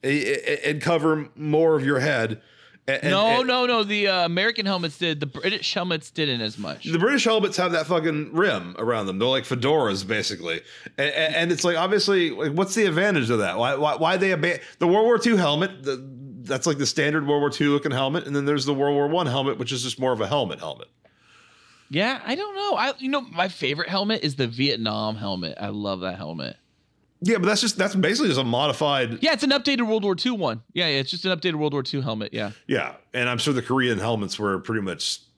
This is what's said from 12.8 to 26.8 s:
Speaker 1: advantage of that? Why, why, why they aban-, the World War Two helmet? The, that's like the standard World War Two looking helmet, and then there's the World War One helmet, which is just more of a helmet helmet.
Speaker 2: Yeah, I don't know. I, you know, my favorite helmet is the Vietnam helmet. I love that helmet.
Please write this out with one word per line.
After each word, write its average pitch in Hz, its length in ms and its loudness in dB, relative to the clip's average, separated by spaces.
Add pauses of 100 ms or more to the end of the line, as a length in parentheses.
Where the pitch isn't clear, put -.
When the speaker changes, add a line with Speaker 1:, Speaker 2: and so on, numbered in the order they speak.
Speaker 1:
advantage 165 420 2
of 120 100 2
that? 95 200 0
Why, 131 160 0
why, 147 200 0
why 165 220 2
they 190 140 2
aban-, 170 280 0 (200)
the 175 80 2
World 208 180 6
War 233 140 4
Two 233 180 4
helmet? 160 460 0
The, 131 380 -8 (240)
that's 131 220 -2
like 151 100 2
the 139 80 0
standard 147 400 0
World 147 140 2
War 147 100 2
Two 143 220 2
looking 143 220 0
helmet, 135 340 -2
and 143 80 -4
then 143 80 0
there's 143 220 0
the 143 80 0
World 143 220 2
War 143 120 2
One 165 200 0
helmet, 135 300 0
which 120 140 -6
is 127 120 -4
just 123 180 -6
more 131 100 2
of 113 80 -2
a 104 80 0
helmet 113 320 -2
helmet. 73 300 -12 (1000)
Speaker 2:
Yeah, 214 360 -2
I 247 100 -2
don't 403 200 -8
know. 403 200 -2
I, 254 220 0
you 262 120 -6
know, 277 120 -2
my 180 260 -2
favorite 151 420 -4
helmet 202 340 -2
is 143 120 -2
the 131 120 0
Vietnam 110 680 -2
helmet. 95 440 -6
I 101 80 -6
love 101 340 -4
that 92 160 -6
helmet. 78 400 -8 (640)